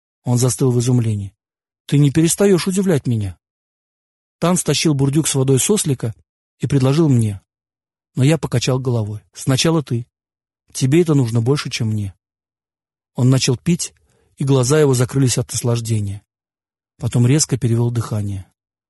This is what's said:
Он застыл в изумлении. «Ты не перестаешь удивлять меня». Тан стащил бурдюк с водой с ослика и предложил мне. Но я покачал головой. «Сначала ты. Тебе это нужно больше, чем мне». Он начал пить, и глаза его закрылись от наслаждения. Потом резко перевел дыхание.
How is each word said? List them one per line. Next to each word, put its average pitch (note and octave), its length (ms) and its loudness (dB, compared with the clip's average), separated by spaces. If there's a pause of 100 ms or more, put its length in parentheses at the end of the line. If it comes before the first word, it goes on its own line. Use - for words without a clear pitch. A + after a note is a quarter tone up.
(240)
Он B2 140 0
застыл B2+ 340 0
в A#2+ 80 0
изумлении. A2+ 560 -2 (500)
«Ты D3 120 0
не C#3+ 140 4
перестаешь E3+ 560 2
удивлять F#3 400 0
меня». G#2 320 -4 (1000)
Тан F3 180 2
стащил D#3 360 0
бурдюк C#3 340 0
с - 80 -2
водой C3+ 240 2
с - 100 -2
ослика C#3 440 -2 (460)
и - 80 -4
предложил C#3+ 420 2
мне. A2 320 0 (760)
Но B2+ 80 0
я D#3 140 4
покачал C3 420 -2
головой. A2+ 420 -4 (120)
«Сначала D#3 500 0
ты. A#2+ 240 -6 (680)
Тебе C#3 280 2
это D#3+ 120 2
нужно A#2+ 280 2
больше, C3+ 280 -2
чем A2+ 200 -4
мне». G#2 240 -6 (1040)
Он B2+ 140 2
начал C3 280 2
пить, - 360 -4 (440)
и D3+ 60 -6
глаза C3+ 360 2
его C#3+ 140 4
закрылись B2+ 440 0
от C3 140 -4
наслаждения. A2 720 -4 (760)
Потом A#2+ 300 0
резко C#3+ 300 0
перевел A#2 340 -2
дыхание. G2+ 540 -6 (440)